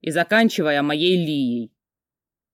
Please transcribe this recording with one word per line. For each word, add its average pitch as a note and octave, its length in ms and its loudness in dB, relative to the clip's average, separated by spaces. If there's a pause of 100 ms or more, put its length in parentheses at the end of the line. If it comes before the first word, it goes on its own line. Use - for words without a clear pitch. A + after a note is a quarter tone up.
и D#3+ 100 -8
заканчивая E3+ 720 2
моей D3+ 340 0
Лией». C3+ 560 -4 (800)